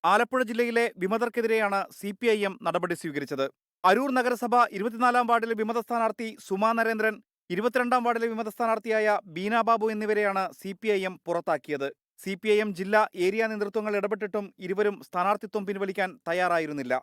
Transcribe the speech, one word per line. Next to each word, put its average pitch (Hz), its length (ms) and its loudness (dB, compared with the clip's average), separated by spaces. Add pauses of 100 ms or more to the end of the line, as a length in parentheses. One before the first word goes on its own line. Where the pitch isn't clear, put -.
ആലപ്പുഴ 226 460 4
ജില്ലയിലെ 233 340 0 (180)
വിമതർക്കെതിരെയാണ് 220 760 0 (180)
സി 202 120 -6 (100)
പി 240 140 0
ഐ - 20 2 (120)
എം 185 60 -4 (120)
നടപടി 175 340 -2
സ്വീകരിച്ചത്. 143 440 -4 (440)
അരൂർ 254 300 4
നഗരസഭ 240 360 0 (220)
ഇരുപത്തിനാലാം 240 540 0
വാർഡിലെ 226 300 2
വിമത 226 260 -2
സ്ഥാനാർത്ഥി 226 420 -2 (180)
സുമാ 202 320 0
നരേന്ദ്രൻ, 220 380 2 (380)
ഇരുപത്തിരണ്ടാം 240 520 2
വാർഡിലെ 233 260 0
വിമത 220 240 -4
സ്ഥാനാർത്ഥിയായ 220 600 2 (180)
ബീന 208 320 0
ബാബു 220 260 4
എന്നിവരെയാണ് 208 500 0 (160)
സി 196 120 -10 (100)
പി 220 140 0
ഐ 190 40 2 (100)
എം 180 60 -14 (100)
പുറത്താക്കിയത്. 151 600 -2 (360)
സി 190 180 -4
പി 214 120 0
ഐ 208 100 4
എം 208 60 -2 (100)
ജില്ലാ 208 220 4 (240)
ഏരിയ 220 260 0
നേതൃത്വങ്ങൾ 208 480 -4
ഇടപെട്ടിട്ടും 202 460 -4 (200)
ഇരുവരും 202 300 0 (120)
സ്ഥാനാർത്ഥിത്വം 196 600 -2
പിൻവലിക്കാൻ 190 420 -4 (160)
തയ്യാറായിരുന്നില്ല. 165 760 0